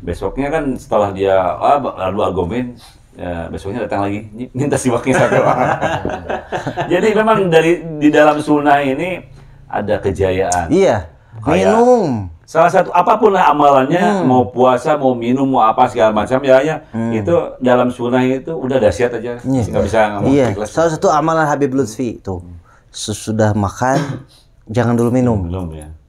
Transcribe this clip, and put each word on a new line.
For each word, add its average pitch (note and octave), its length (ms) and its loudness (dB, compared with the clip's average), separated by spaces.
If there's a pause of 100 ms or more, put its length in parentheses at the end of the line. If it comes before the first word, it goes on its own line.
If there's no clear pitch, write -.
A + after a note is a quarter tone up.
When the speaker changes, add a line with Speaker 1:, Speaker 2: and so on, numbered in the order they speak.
Speaker 1:
Besoknya G2 480 -6
kan D3 260 -4
setelah G#2 340 -2
dia, F#2+ 300 0 (160)
ah, C3+ 220 2
ba-, G#2+ 200 -6
lalu F#2+ 240 -4
agomin, F#2+ 440 -4 (480)
ya, F2 340 -10
besoknya F#2+ 400 -8
datang G2+ 160 -4
lagi, G#2 240 -6 (240)
minta C#3 240 -2
siwaknya C3 420 0
satu. C3+ 220 2 (760)
<laughs> - 760 -8
Jadi F#3 220 2
memang G#3+ 340 2
dari, E3 320 4 (160)
di D3 140 4
dalam D3+ 280 4
sunnah D3 420 2
ini D3 440 -4 (420)
ada G2+ 320 -4
kejayaan. F#2 680 0
Speaker 2:
Iya. D#3 400 2 (320)
Speaker 1:
Kayak F#3+ 380 2
Speaker 2:
Minum. G3 500 2 (140)
Speaker 1:
salah E3 280 2
satu, F3+ 200 2
apapun G#3+ 400 4
lah F#3+ 180 4
amalannya, D3 540 4 (160)
Speaker 2:
Hmm. F3+ 80 -2
Speaker 1:
mau B2+ 200 4
puasa, B2+ 500 2
mau C3 180 2
minum, B2 320 0
mau B2+ 160 2
apa A2+ 240 4
segala A2+ 260 2
macam G#2+ 300 -2
ya, C3 180 6
ya, D#3 160 0 (140)
Speaker 2:
Hmm. A2+ 240 -4
Speaker 1:
itu G#2+ 160 -2 (300)
dalam B2 280 2
sunnah A#2+ 320 -2
itu C3 300 -2
udah C3+ 300 -2
dahsyat A#2+ 340 0
aja, A#2+ 240 -8
Speaker 2:
Iya. B2+ 260 -2
Speaker 1:
nggak G#2 220 -2
bisa G#2+ 140 -2 (180)
ngomong G2+ 100 -2
Speaker 2:
Iya. C3+ 220 2
Speaker 1:
ikhlas. G#2 200 -6
Speaker 2:
Salah E3 200 0
satu D#3+ 180 -2
amalan D#3+ 380 0
Habib C#3+ 260 -2
Lutfi C3 460 -4
itu, F#2 240 -10 (480)
sesudah G#2+ 640 -2
makan, B2+ 720 -2 (100)
<coughs> - 340 -20
jangan A#2+ 260 0
dulu A#2+ 160 0
minum. B2 320 2
Speaker 1:
Belum F2 280 -6
ya. D2+ 220 -16 (160)